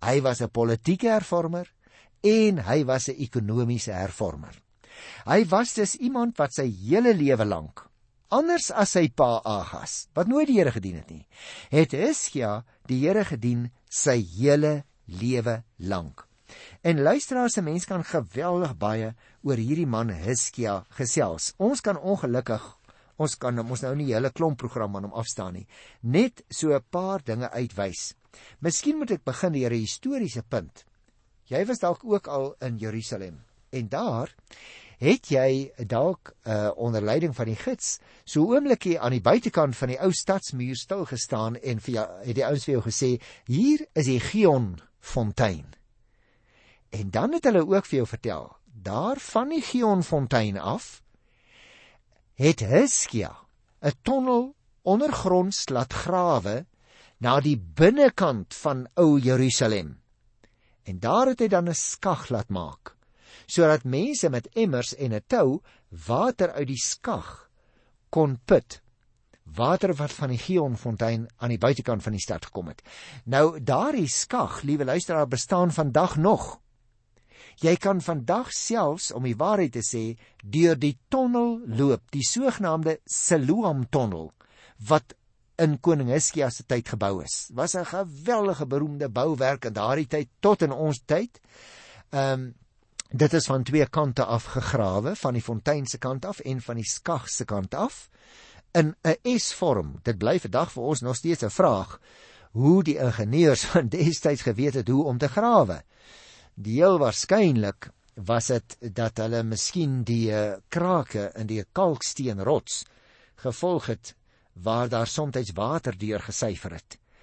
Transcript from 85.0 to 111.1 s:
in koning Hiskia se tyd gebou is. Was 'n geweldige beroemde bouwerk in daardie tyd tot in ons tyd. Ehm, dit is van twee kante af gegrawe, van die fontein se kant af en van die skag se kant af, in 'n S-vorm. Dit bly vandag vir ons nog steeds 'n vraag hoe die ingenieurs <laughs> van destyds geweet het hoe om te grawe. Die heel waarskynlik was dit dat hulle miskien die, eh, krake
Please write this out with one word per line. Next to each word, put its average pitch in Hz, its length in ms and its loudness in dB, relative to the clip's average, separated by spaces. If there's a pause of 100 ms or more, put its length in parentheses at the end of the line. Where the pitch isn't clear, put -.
in 151 180 2
koning 143 320 2
Hiskia 143 400 0
se - 160 -14
tyd 120 240 -2
gebou 98 320 -2
is. - 320 -10
Was 156 180 -2
'n 180 100 -4
geweldige 175 800 -2
beroemde 143 420 -2
bouwerk 131 560 0
in 113 80 -6
daardie 120 340 -2
tyd 151 220 -4 (120)
tot 202 220 4
in 147 100 2
ons 151 340 -2
tyd. 190 340 -2 (680)
Ehm, 135 400 -2 (600)
dit 143 220 4
is 165 140 2
van 135 160 0
twee 135 240 2
kante 139 380 0
af 113 200 -2
gegrawe, 113 720 -2
van 131 160 -2
die 120 100 -2
fontein 135 440 -2
se 120 120 -8
kant 131 260 -6
af 196 160 -8
en 131 200 -6
van 117 160 -8
die 113 80 -6
skag - 440 -6
se - 160 -6
kant 101 300 -6
af, 196 340 -4 (640)
in 156 300 4
'n 226 360 2
S-vorm. 101 640 -2
Dit 113 160 -2
bly 127 220 2
vandag 123 320 -2
vir 123 100 -8
ons 131 180 -2
nog 127 160 -4
steeds 165 260 -2
'n 110 80 -2
vraag - 500 0 (500)
hoe 151 320 6
die 151 160 0
ingenieurs 127 680 4
<laughs> - 60 -8
van 143 160 4
destyds 156 540 2
geweet 127 320 0
het 120 140 -2
hoe 135 160 4
om 127 140 -2
te 139 100 0
grawe. 180 540 2 (720)
Die 110 260 -4
heel 180 180 8
waarskynlik 131 920 2 (240)
was 117 320 -2
dit - 300 -2 (200)
dat 113 240 -4
hulle 113 220 -2
miskien 127 640 -2
die, 113 240 0
eh, 104 240 -2 (120)
krake 165 680 -2